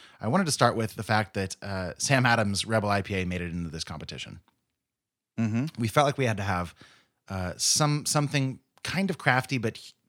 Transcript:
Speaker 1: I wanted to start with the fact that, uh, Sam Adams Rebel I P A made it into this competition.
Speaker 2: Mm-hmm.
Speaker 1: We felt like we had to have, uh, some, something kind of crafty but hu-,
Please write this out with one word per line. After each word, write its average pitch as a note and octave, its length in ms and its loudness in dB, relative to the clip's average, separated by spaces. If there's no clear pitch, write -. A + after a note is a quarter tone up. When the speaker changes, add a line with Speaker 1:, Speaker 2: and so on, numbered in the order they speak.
Speaker 1:
I G#2 80 -2
wanted F3+ 160 2
to D3 60 0
start A#2 260 4
with A2 180 -2
the A2+ 80 -6
fact G#2+ 300 2
that, G2 300 -2
uh, F#2+ 340 -6
Sam C3 300 4
Adams G#2 380 2
Rebel A2 240 2
I G2+ 120 2
P G2 140 -4
A F#2 100 0
made F2+ 160 -2
it E2+ 100 -6
into E2+ 200 -6
this D#2+ 120 -8
competition. D#2+ 560 -12
Speaker 2:
Mm-hmm. A#2 260 0
Speaker 1:
We A#2+ 80 0
felt C#3+ 180 4
like C#3+ 140 0
we C3 60 2
had A2 120 0
to G2 60 -2
have, F2+ 320 -2
uh, F#2 300 -4
some, D3 480 2
something C#3 540 0
kind F#3 260 -2
of D#3+ 80 -4
crafty B2+ 400 2
but A2 200 -4
hu-, - 60 -18